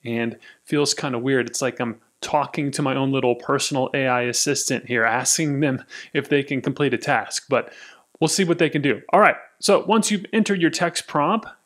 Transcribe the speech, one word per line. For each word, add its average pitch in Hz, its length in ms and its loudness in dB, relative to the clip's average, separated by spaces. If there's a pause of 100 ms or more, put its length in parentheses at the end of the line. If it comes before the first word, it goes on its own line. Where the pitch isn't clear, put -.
And 117 320 -4 (300)
feels 147 300 0
kinda 127 240 -4
weird. 123 280 0
It's - 140 -6
like 127 180 -4
I'm 117 220 -4 (200)
talking 143 500 -2
to 147 100 -4
my 131 140 0
own 135 160 0
little 127 240 2
personal 135 580 -2
A 135 140 0
I 123 160 2
assistant 127 640 -2
here, 117 160 0
asking 131 560 0
them 135 240 0 (280)
if 139 160 -2
they 143 140 4
can 139 180 -4
complete 135 320 0
a 117 60 0
task, - 520 -2
but - 220 0 (480)
we'll 160 80 2
see 190 160 0
what 170 140 2
they 160 120 4
can 147 120 0
do. 131 220 0 (100)
All 185 60 6
right, 190 180 6 (220)
so - 260 2
once 214 240 2
you've 208 240 -2
entered 208 260 0
your 165 120 2
text - 340 -2
prompt 202 400 0 (200)